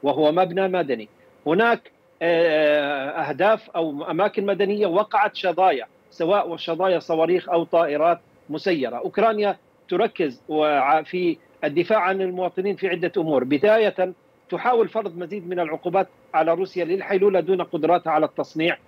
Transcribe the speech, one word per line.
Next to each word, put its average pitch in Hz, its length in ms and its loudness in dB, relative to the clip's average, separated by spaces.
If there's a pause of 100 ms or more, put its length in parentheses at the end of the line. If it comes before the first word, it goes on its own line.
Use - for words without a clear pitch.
وهو 151 280 2
مبنى 185 360 0
مدني. 135 420 -4 (380)
هناك، 226 440 0 (300)
آه، 151 880 2
أهداف 160 600 -2
أو 156 420 -4
أماكن 196 340 0
مدنية 202 420 0
وقعت 202 480 0
شظايا، 170 500 0 (260)
سواء 170 440 -2
شظايا 170 440 -2
صواريخ 165 500 0
أو 170 140 2
طائرات 165 560 2 (300)
مسيرة. 147 480 -2
أوكرانيا 208 600 0 (320)
تركز 180 600 -2
وع-، 151 540 2
في 175 340 -2 (260)
الدفاع 165 360 0
عن 190 220 0
المواطنين 185 540 -2
في - 120 -4
عدة 170 300 -2
أمور، 156 260 2
بداية 185 680 2 (360)
تحاول 226 400 0
فرض 202 280 -6
مزيد 175 320 -10
من 180 100 -4
العقوبات 175 480 -2 (260)
على 160 200 2
روسيا 180 320 -4
للحيلولة 190 540 2
دون 180 220 0
قدراتها 165 500 0
على 156 140 2
التصنيع 156 520 -4 (100)